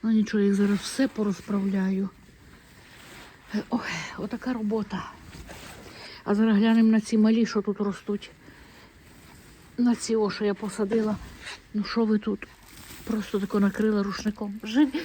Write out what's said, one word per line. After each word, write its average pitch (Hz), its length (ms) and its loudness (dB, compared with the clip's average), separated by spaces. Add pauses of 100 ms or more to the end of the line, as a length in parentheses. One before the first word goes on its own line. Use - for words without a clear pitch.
Ну 226 80 0
нічого, 214 320 4
їх 202 120 4
зараз 202 240 2
все - 300 0
порозправляю. 196 1000 -2 (1600)
Ой, 247 100 0 (380)
отака 233 340 -6
робота. 214 580 -4 (1120)
А 202 100 0
зараз 220 220 4
глянемо 226 360 6
на 220 80 6
ці 220 180 0
малі, 220 280 6
що 208 160 -2
тут 202 180 -4
ростуть. 202 500 -4 (1500)
На 240 160 4
ці, 226 220 -2
о, 208 140 2
що 214 140 -4
я 202 100 2
посадила. 214 640 -2 (580)
Ну 208 100 0
що 233 200 0
ви 214 140 4
тут? 208 280 -4 (580)
Просто 214 360 -4
тако 202 200 0
накрила 208 420 2
рушником. 208 600 -6
Живі. 269 420 2